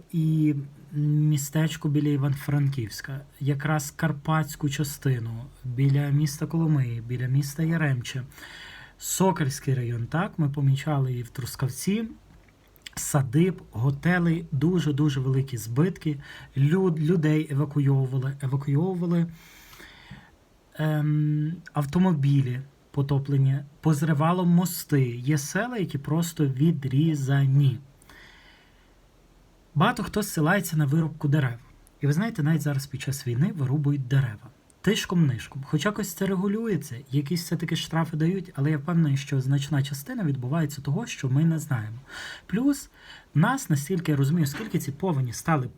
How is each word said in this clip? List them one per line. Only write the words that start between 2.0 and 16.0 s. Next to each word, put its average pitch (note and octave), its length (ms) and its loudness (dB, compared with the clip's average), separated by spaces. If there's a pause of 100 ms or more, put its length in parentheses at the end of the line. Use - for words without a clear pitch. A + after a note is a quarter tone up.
Івано-Франківська, C#3 1120 -2 (200)
якраз D3 500 0
карпатську D#3 800 -2
частину, B2+ 760 -4 (200)
біля C3+ 440 2
міста D3 380 0
Коломиї, C#3+ 540 0
біля B2 260 -4
міста C#3+ 360 0
Яремче, C#3+ 600 0 (760)
Сокальський D#3+ 760 0
район, A#2 320 -4
так, F3 320 -2
ми D3 100 2
помічали C#3 640 2
і A#2+ 100 -6
в A#2 60 -10
Трускавці, F#3 800 -4 (840)
садиб, D3+ 680 2 (100)
готелей, E3 800 0
дуже-дуже D3 680 2
великі C3 360 0
збитки, C#3 640 -2 (360)